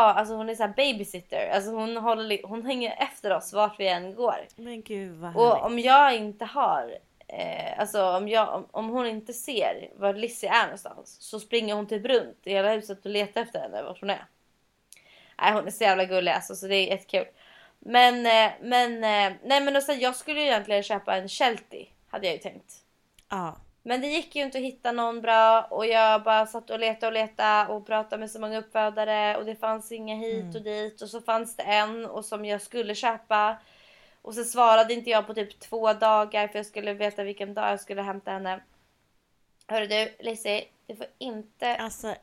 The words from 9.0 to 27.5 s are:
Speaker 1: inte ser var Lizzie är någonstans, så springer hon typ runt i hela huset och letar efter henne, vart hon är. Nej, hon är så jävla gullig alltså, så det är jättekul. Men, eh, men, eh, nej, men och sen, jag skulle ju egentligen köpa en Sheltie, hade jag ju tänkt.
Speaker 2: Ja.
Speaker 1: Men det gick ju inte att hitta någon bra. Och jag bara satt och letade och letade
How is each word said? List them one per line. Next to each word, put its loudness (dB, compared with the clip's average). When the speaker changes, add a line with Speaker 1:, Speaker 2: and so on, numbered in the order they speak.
Speaker 1:
inte -8
ser -4
var -2
Lizzie -6
är 4
någonstans, -10
så -12
springer -2
hon -6
typ -6
runt 0
i -10
hela 2
huset -6
och -6
letar -2
efter -8
henne, -6
vart -12
hon -4
är. -4
Nej, 6
hon 0
är -6
så -2
jävla 4
gullig 0
alltså, -4
så -12
det 0
är 2
jättekul. -2
Men, 4
eh, 6
men, 2
eh, 0
nej, 4
men 0
och 4
sen, -2
jag 0
skulle -6
ju 0
egentligen 2
köpa -2
en -6
Sheltie, -2
hade -6
jag 0
ju -10
tänkt. -16
Speaker 2:
Ja. -6
Speaker 1:
Men -2
det -4
gick -4
ju -2
inte -6
att -4
hitta -4
någon -2
bra. 8
Och -4
jag 4
bara 4
satt -10
och -6
letade -2
och -2
letade 2